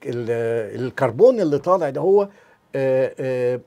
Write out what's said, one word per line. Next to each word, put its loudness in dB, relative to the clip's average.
ال-، -4
الكربون 2
اللي 0
طالع 0
ده -6
هو، 4
آه، 0
آه، -2